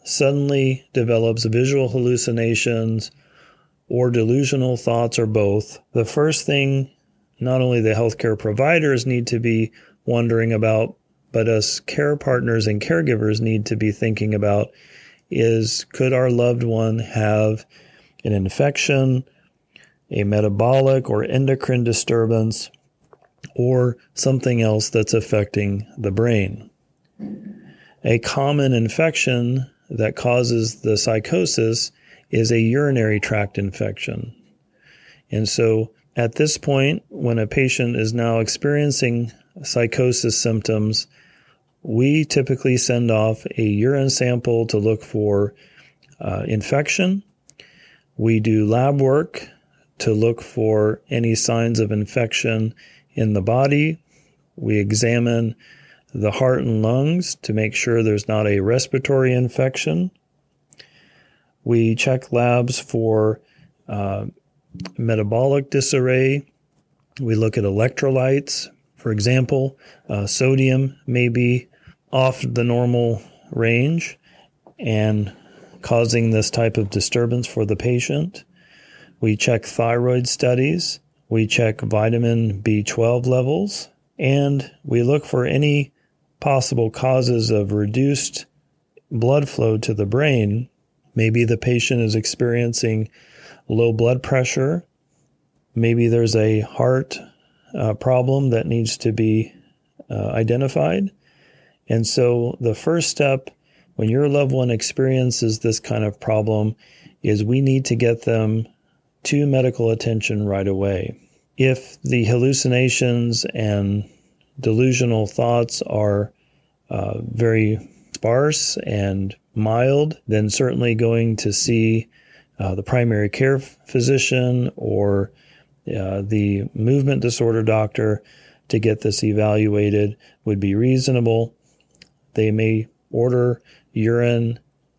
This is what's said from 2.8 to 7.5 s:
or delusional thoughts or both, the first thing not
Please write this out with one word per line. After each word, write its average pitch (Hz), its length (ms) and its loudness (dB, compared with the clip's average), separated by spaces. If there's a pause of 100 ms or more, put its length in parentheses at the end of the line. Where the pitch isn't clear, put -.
or 123 220 0
delusional 127 680 0
thoughts 117 400 0
or 117 80 2
both, 104 540 0 (120)
the 117 140 0
first 151 400 0
thing 135 440 0 (500)
not 127 200 0